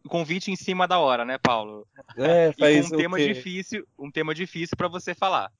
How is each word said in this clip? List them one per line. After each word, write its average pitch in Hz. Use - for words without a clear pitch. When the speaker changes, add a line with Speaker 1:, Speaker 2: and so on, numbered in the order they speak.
Speaker 1:
Convite 170
em 185
cima 180
da 180
hora, 127
né, 131
Paulo? 107
Speaker 2:
É, 165
Speaker 1:
E 147
com -
Speaker 2:
faz 151
Speaker 1:
um 160
Speaker 2:
o -
Speaker 1:
tema 175
Speaker 2:
quê? -
Speaker 1:
difícil, 185
um 139
tema 156
difícil 170
pra 175
você 175
falar. 165